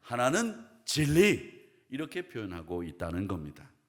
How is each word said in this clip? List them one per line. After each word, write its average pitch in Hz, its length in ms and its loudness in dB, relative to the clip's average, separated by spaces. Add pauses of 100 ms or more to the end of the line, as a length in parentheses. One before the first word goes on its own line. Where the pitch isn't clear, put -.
하나는 156 640 0 (180)
진리, 156 760 4 (300)
이렇게 156 380 -8
표현하고 87 560 -8
있다는 85 440 -4
겁니다. 78 420 -8 (200)